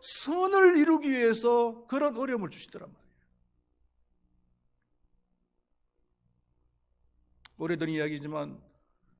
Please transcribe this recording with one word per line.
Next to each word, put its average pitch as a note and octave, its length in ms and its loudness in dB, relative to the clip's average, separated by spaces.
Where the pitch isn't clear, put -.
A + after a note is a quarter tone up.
선을 F#4 760 4
이루기 D4+ 320 2
위해서 A#3 760 0
그런 C#4 300 -2
어려움을 A#3+ 340 -6
주시더란 - 400 -18
말이에요. - 200 -20
오래된 D#3+ 320 -4
이야기지만 D3+ 680 -6